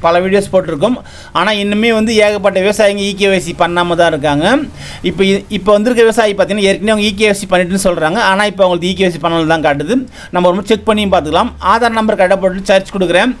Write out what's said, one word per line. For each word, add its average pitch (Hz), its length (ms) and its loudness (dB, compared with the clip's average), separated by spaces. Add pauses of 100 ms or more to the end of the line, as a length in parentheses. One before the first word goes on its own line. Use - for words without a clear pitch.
பல 175 180 2
வீடியோஸ் 196 300 0
போட்டிருக்கோம். 185 420 0 (440)
ஆனா 196 100 0 (120)
இன்னுமே 208 360 0
வந்து 220 160 0 (120)
ஏகப்பட்ட 202 380 0
விவசாயிங்க 202 460 2
இ - 100 -4
கே 202 120 2
ஒய் 185 140 0
சி 165 160 -8
பண்ணாம 175 380 0
தான் 170 140 4
இருக்காங்க. 147 320 0 (640)
இப்ப 170 100 -6 (100)
இ-, 196 140 0 (140)
இப்ப 190 180 -2
வந்திருக்க 226 300 2
விவசாயி 214 340 2
பாத்தீங்கன்னா 196 300 0
ஏற்கனவே 196 240 0
அவங்க 208 160 0
இ - 100 -6
கே 214 100 2
ஒய் 202 120 0
சி 190 100 -10
பண்ணிட்டுன்னு 185 360 0
சொல்றாங்க. 175 320 0 (100)
ஆனா 196 220 0
இப்ப 196 140 0
அவங்களுக்கு 180 260 0
இ - 60 -2
கே 190 100 2
ஒய் 170 80 -2
சி 143 100 -10
பண்ணல 165 280 0
தான் 156 140 0
காட்டுது. 147 280 0 (380)
நம்ம 180 160 2
ஒரு 180 80 0
முறை 202 140 -8
செக் 214 180 -2
பண்ணியும் 208 260 0
பார்த்துக்கலாம். 170 360 0 (220)
ஆதார் 233 260 0
நம்பர் 214 200 0
கரெக்டா 185 240 2
போட்டு 190 280 -2
சர்ச் 190 240 0
கொடுக்குறேன். 185 440 2